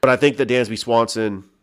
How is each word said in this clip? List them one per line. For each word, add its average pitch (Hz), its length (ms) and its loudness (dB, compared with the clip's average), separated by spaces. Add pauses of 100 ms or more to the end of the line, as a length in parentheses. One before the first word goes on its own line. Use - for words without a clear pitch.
But 131 80 2
I 127 60 4
think 131 220 2
that 131 120 0
Dansby 117 280 0
Swanson 110 720 -2 (140)